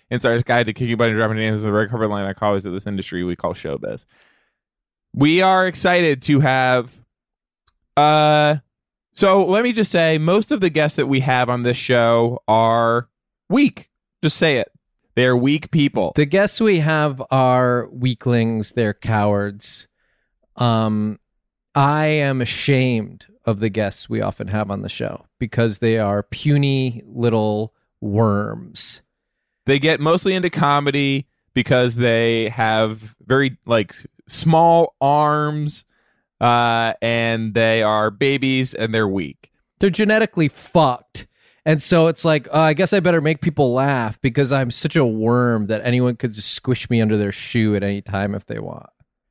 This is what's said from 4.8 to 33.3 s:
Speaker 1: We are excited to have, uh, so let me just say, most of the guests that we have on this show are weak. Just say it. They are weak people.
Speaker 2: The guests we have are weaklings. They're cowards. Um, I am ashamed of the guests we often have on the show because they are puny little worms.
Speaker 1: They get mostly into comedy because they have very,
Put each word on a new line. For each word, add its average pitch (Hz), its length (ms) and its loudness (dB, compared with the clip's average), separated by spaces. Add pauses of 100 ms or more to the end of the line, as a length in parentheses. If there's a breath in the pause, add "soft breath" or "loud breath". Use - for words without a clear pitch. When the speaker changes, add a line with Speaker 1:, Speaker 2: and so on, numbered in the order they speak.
Speaker 1:
We 156 300 2
are 185 240 2
excited 170 560 0
to 143 180 2
have, 127 640 0 (920)
uh, 151 600 4 (560)
so 196 320 4
let 202 200 2
me 247 80 0
just 214 180 -2
say, 160 280 2
most 180 340 0
of 247 80 -2
the 180 100 0
guests 147 260 0
that 135 100 0
we 135 140 0
have 127 280 0
on 123 140 -2
this 120 140 0
show 117 680 2
are 117 600 2 (400)
weak. - 420 0 (320)
Just 156 140 0
say 147 220 2
it. - 120 -4 (440)
They 127 100 2
are 127 120 4
weak 139 340 0
people. 139 440 0
Speaker 2:
The 151 120 2
guests 190 340 0
we 208 200 2
have 151 500 -2
are 127 600 2
weaklings. 117 840 -2
They're 110 220 -2
cowards. 104 920 -2 (680)
Um, 110 600 0 (560)
I 147 320 2
am 143 360 0
ashamed 127 840 -2 (200)
of 104 140 -2
the 110 100 0
guests 101 400 -6
we 110 100 -4
often 101 280 -6
have 104 220 -4
on 101 120 -6
the 101 60 -10
show - 360 -10 (140)
because 117 400 -2
they 113 200 0
are 101 240 0
puny 135 840 -2
little 110 640 -2 (280)
worms. 104 1000 -2 (640)
Speaker 1:
They 139 140 2
get 151 220 0
mostly 175 340 0
into 180 160 -2
comedy 143 760 0 (280)
because 123 420 2
they 117 540 2
have 110 760 -2
very, 131 400 0